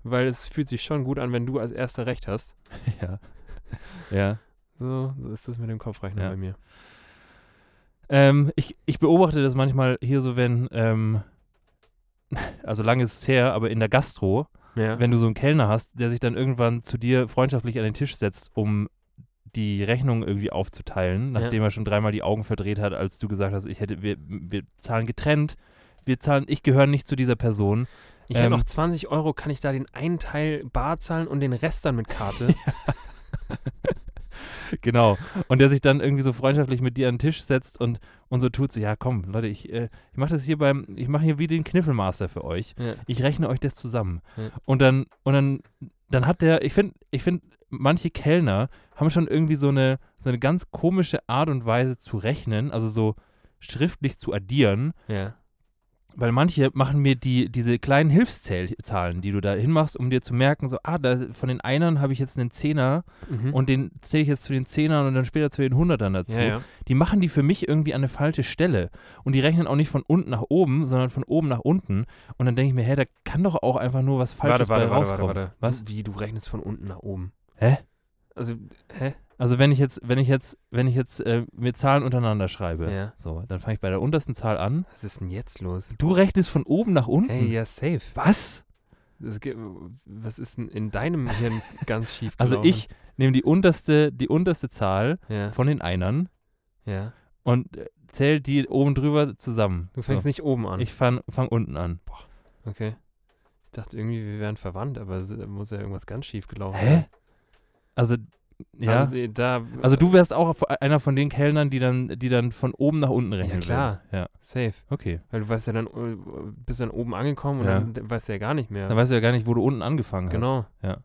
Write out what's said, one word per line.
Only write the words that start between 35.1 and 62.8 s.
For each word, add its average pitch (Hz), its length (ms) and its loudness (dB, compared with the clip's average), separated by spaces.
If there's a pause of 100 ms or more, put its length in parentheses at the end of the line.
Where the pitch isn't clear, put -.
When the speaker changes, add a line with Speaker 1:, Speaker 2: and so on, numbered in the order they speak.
Speaker 2:
Und 127 120 4
der 139 100 8
sich 139 120 2
dann 139 200 4
irgendwie 139 220 2
so 131 100 2
freundschaftlich 131 480 2
mit 127 160 -2
dir 131 100 2
an 120 80 0
den 120 40 -4
Tisch 151 240 0
setzt - 360 -2
und, 117 200 -2 (280)
und 123 140 0
so 127 80 4
tut 135 220 -2
so, - 80 -6
"Ja, 107 160 -2
komm, 123 280 -2
Leute, 110 240 -4
ich, - 240 -10
äh, 117 140 -4 (260)
ich - 60 -20
mach 139 120 -2
das 151 140 -2
hier 151 140 -2
beim, 139 280 2 (100)
ich 117 120 -6
mach 147 140 0
hier 156 160 2
wie 160 100 0
den 160 160 0
Kniffelmaster 117 640 0
für - 160 -10
euch. 85 340 -6
Speaker 1:
Ja. 120 160 -6 (140)
Speaker 2:
Ich 123 160 -2
rechne 143 240 0
euch 123 120 -2
das 139 160 -4
zusammen." 107 460 -6 (140)
Speaker 1:
Ja. 110 140 -8 (160)
Speaker 2:
Und 131 160 4
dann, 131 240 6 (180)
und 135 100 2
dann, 139 260 2 (520)
dann 131 160 4
hat 175 140 2
der, 160 240 6
ich 143 80 -2
find, - 200 2 (180)
ich 131 120 -4
find, 180 200 0 (260)
manche 156 400 0
Kellner 143 580 2 (280)
haben 156 140 2
schon 165 180 2
irgendwie 156 280 2
so 139 140 2
eine, 131 300 2 (180)
so - 120 -6
eine 123 100 0
ganz 165 300 0
komische 175 600 0
Art 143 200 0
und 127 160 -2
Weise 123 320 2
zu - 200 -8
rechnen, 117 540 -2
also 113 180 -2
so 107 260 0 (440)
schriftlich - 600 -4
zu - 140 -6
addieren. 110 580 2 (160)
Speaker 1:
Ja. 101 280 -6 (840)
Speaker 2:
Weil 120 120 2
manche 139 420 4
machen 135 280 2
mir 135 140 6
die, 127 360 2
diese 120 260 2
kleinen 143 320 4
Hilfszähl-, 104 720 2
Zahlen, 90 400 -2
die 98 100 -4
du 101 80 0
da 98 140 0
hinmachst, 151 420 2
um 123 140 -2
dir 127 100 2
zu - 140 -8
merken, 135 340 2
so, 127 140 -6
"Ah, 165 160 -4
da, 127 180 2 (160)
von - 160 -6
den 127 140 -4
Einern 151 400 2
habe 139 100 0
ich 127 60 -4
jetzt 135 220 -4
einen 120 100 -2
Zehner 151 540 0 (260)